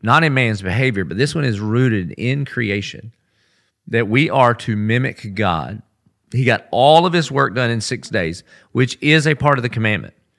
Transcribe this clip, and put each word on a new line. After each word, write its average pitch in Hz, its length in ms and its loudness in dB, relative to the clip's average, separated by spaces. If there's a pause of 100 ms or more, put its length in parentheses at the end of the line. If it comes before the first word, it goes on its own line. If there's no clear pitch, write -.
not 131 200 4
in 156 100 2
man's 117 300 0
behavior, 98 420 0
but 80 140 -8
this 143 160 0
one 156 100 -2
is 107 160 -2
rooted 107 520 0
in 131 320 -4
creation, 104 680 -6 (760)
that 117 200 0
we 131 220 2
are 120 240 4
to 110 220 -6
mimic 110 580 -2
God. 92 480 -4 (500)
He 123 120 0
got 117 260 0
all 151 360 6
of 175 60 -2
his 165 200 0
work 135 240 0
done 123 140 0
in 117 100 -2
six - 280 -8
days, 85 360 -4 (260)
which 127 300 0
is 151 260 4
a 156 80 0
part 139 240 0
of 120 60 -4
the 123 40 -2
commandment. 110 460 -4 (240)